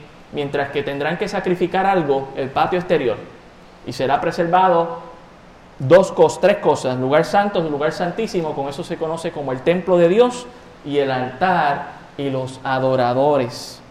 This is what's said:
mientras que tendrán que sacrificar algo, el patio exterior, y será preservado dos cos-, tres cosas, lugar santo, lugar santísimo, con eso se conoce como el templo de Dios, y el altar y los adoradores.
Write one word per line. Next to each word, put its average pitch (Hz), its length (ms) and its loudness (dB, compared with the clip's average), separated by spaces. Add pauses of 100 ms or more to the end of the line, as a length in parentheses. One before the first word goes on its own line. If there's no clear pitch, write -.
(320)
mientras 143 380 -4
que 143 120 -4
tendrán 143 360 -4
que 202 100 -4
sacrificar 185 580 -2
algo, 143 520 0
el 135 120 -4
patio 165 300 0
exterior, 143 380 0 (680)
y 135 60 -10
será 127 300 0
preservado 170 880 0 (760)
dos 185 260 8
cos-, 160 260 4
tres 196 180 4
cosas, 135 400 0
lugar 139 280 2
santo, 202 360 0
lugar 151 300 -2
santísimo, 170 600 -4
con 139 160 -6
eso 160 140 -10
se 165 140 -8
conoce 160 340 -6
como 139 200 -6
el 131 100 -6
templo 185 360 2
de 170 120 6
Dios, 233 360 2 (400)
y 143 140 0
el 135 120 2
altar 143 760 0 (280)
y 139 120 -4
los 131 340 -6
adoradores. 131 1300 0